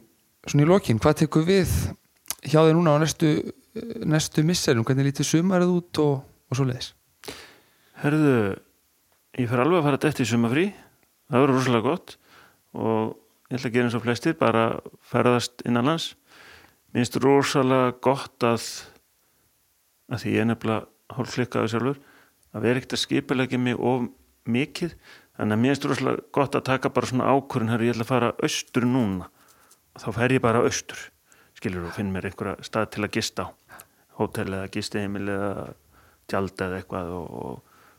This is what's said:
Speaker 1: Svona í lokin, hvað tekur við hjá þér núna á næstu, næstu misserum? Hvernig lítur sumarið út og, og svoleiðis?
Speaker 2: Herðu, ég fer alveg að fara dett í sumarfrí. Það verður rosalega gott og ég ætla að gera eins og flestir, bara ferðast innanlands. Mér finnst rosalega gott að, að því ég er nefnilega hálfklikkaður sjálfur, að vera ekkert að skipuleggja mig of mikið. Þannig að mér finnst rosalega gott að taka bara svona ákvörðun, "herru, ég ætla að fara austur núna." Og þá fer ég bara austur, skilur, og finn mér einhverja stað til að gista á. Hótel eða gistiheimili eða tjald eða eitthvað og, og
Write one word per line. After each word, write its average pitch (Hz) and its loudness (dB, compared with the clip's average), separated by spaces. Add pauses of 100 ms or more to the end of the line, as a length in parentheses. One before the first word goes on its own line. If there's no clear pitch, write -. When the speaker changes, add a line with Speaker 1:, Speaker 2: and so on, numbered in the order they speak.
(480)
Speaker 1:
Svona 143 4
í 160 2
lokin, 175 4
hvað 151 4
tekur 160 2
við 185 2 (720)
hjá 151 4
þér 160 8
núna 165 4
á 156 2
næstu, 151 0 (800)
næstu 156 0
misserum? 156 2
Hvernig 135 2
lítur 139 -4
sumarið 180 2
út 170 -4
og, 143 0 (260)
og 123 -2
svoleiðis? 127 -4 (1040)
Speaker 2:
Herðu, 147 2 (1000)
ég 120 -2
fer 123 2
alveg 165 4
að 147 2
fara 139 0
dett 151 0
í 110 0
sumarfrí. 117 2 (600)
Það 135 4
verður 135 4
rosalega 123 2
gott - -8 (560)
og 110 -2 (360)
ég 127 -6
ætla 123 -6
að 107 -8
gera 120 4
eins 113 -2
og 110 -6
flestir, 120 -2
bara 113 4 (400)
ferðast 120 2
innanlands. 123 0 (840)
Mér 120 0
finnst 117 -4
rosalega 131 2
gott 131 0
að, 117 0 (1500)
að - -8
því 104 -2
ég 107 2
er 117 0
nefnilega - -6
hálfklikkaður 117 -2
sjálfur, 120 -2 (540)
að 107 -6
vera 123 2
ekkert - -8
að - -2
skipuleggja 131 -2
mig 123 0
of 123 0 (400)
mikið. 147 -4 (420)
Þannig 107 0
að 113 2
mér 139 4
finnst 143 -6
rosalega 127 -2 (120)
gott 135 0
að 123 -4
taka 131 -2
bara 123 0
svona 120 0
ákvörðun, 120 -2
"herru, 113 0
ég 117 0
ætla 113 -4
að 131 -2
fara 117 2 (120)
austur - -2
núna." 104 0 (680)
Og - -20
þá - -6
fer 120 2
ég 131 0
bara 117 2
austur, - -2 (560)
skilur, 90 -8
og 85 -12
finn 101 -4
mér 95 -6
einhverja 98 -10
stað 107 -4
til 104 -4
að 104 -4
gista - -4
á. 87 -10 (680)
Hótel 104 -4
eða 95 -8
gistiheimili 101 -6
eða 95 -6 (540)
tjald 98 -4
eða 92 -6
eitthvað 92 -8
og, 90 -10
og - -12 (360)